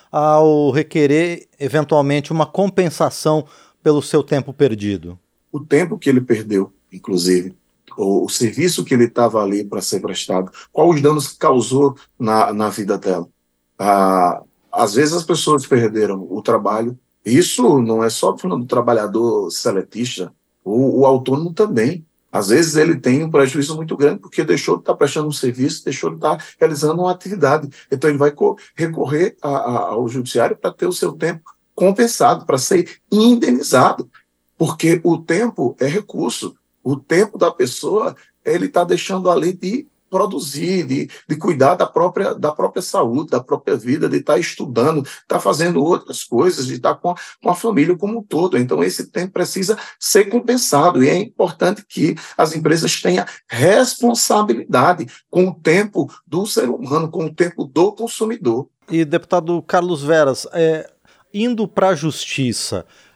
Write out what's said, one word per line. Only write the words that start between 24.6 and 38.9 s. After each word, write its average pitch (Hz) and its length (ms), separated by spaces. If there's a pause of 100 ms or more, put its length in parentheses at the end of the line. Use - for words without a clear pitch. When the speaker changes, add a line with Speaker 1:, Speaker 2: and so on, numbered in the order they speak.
Speaker 2:
de - 60
tá 180 100
prestando 151 340
um 151 40
serviço, 131 520
deixou 156 300
de 160 60
tá 160 180 (220)
realizando 156 420
uma 180 100
atividade. 160 560 (240)
Então 139 160
ele 143 120
vai 147 120
co-, - 240 (200)
recorrer 160 640
a, 147 80
a, 123 300 (100)
ao 117 180
judiciário 120 480
pra - 160
ter - 140
o 180 80
seu - 200
tempo 165 280 (320)
compensado, 190 720
pra 135 120
ser 175 420 (120)
indenizado, 202 960 (500)
porque 165 460
o 170 140
tempo 170 640
é 135 80
recurso. 175 680 (280)
O 139 120
tempo 175 420
da 170 140
pessoa, 170 640 (300)
ele 175 220
tá 175 160
deixando 180 460